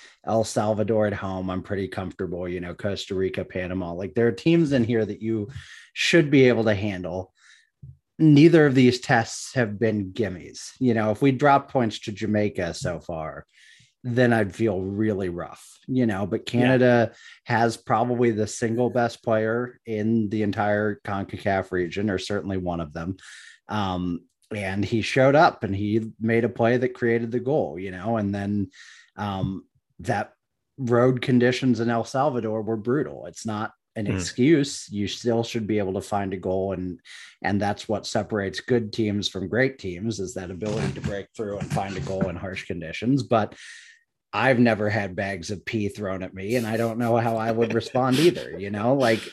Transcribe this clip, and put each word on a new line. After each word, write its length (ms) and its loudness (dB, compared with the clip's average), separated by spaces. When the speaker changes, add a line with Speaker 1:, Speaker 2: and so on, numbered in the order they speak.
Speaker 1:
El 180 2
Salvador 640 0
at 60 0
home. 380 -6
I'm 120 -4
pretty 260 -6
comfortable, 600 -8
you 120 -6
know, 140 -10
Costa 400 -6
Rica, 300 -2
Panama. 480 -6
Like, 220 -8
there 120 4
are 60 2
teams 400 2
in 120 4
here 200 2
that 160 -8
you 280 -4
should 380 4
be 180 8
able 160 4
to 100 4
handle. 580 -6
Neither 460 10
of 100 4
these 260 6
tests 540 0
have 240 0
been 340 0
gimmies. 580 -6
You 140 2
know, 160 2
if 100 -2
we 120 6
drop 380 4
points 300 0
to 120 -8
Jamaica 600 -2
so 260 -6
far, 440 -10
then 280 4
I'd 220 2
feel 260 0
really 480 -2
rough, 480 -12
you 180 0
know, 180 -2
but 180 -4
Speaker 2:
Yeah. 80 2
Speaker 1:
Canada 520 4
has 320 0
probably 540 0
the 160 0
single 440 -2
best 340 -4
player 640 -2
in 440 0
the 140 -2
entire 600 -2
concacaf 680 -4
region, 360 -2
or 100 0
certainly 400 -4
one 220 -4
of 120 -8
them. 240 -8
Um, 520 -4
and 300 -4
he 180 -2
showed 320 4
up 300 4
and 100 -2
he 460 -2
made 240 2
a 40 2
play 280 2
that 180 -2
created 380 0
the 80 -2
goal, 360 -2
you 140 -10
know, 280 -4
and 140 -2
then, 380 -2
um, 480 -4
that 340 -4
road 420 2
conditions 600 2
in 100 0
El 140 0
Salvador 580 -2
were 140 -2
brutal. 500 -4
It's 180 -16
not 280 -6
an 100 -4
Speaker 2:
Hmm. 100 0
Speaker 1:
excuse. 760 0
You 180 -4
still 340 -2
should 240 -6
be 120 0
able 160 -2
to 60 -2
find 320 -4
a 40 -6
goal. 360 -2
And, 280 -8
and 180 0
that's 280 -4
what 180 -4
separates 540 -4
good 320 -2
teams 360 -2
from 200 -6
great 320 0
teams, 400 -6
is 140 -8
that 180 -8
ability 400 -4
to 80 -10
break 260 -6
through 220 -6
and 140 -8
find 240 -4
a 40 -6
goal 280 -4
in 80 -8
harsh 280 -10
conditions. 600 -2
But 320 2
I've 280 2
never 320 4
had 260 -4
bags 340 -6
of 140 -8
pee 240 -2
thrown 340 -6
at 120 -12
me, 220 -4
and 100 0
I 100 -4
don't 220 -2
know 180 2
how 220 2
I 120 -2
would 220 0
respond 460 0
either. 400 2
You 120 -8
know, 240 0
like, 260 2